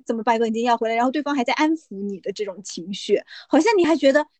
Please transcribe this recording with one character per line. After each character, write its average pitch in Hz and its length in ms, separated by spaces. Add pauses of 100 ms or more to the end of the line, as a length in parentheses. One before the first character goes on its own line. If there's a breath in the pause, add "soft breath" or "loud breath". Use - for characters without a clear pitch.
怎 240 100
么 226 60
把 226 160
本 226 160
金 226 100
要 240 120
回 226 140
来， 226 60
然 233 100
后 262 40
对 294 120
方 285 120
还 269 100
在 254 100
安 311 180
抚 320 320
你 202 160
的 202 140
这 208 100
种 196 180
情 185 320
绪， - 240 (300 loud breath)
好 277 100
像 359 200
你 349 80
还 311 100
觉 269 160
得 294 140 (140)